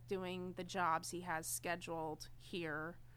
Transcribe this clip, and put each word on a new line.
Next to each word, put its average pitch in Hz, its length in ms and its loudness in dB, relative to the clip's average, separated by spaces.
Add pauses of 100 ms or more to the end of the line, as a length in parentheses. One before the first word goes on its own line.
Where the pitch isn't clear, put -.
doing 185 460 0
the 180 100 -2
jobs 170 480 4
he 175 100 -2
has 165 240 0
scheduled 165 840 0 (100)
here. 160 560 -2 (220)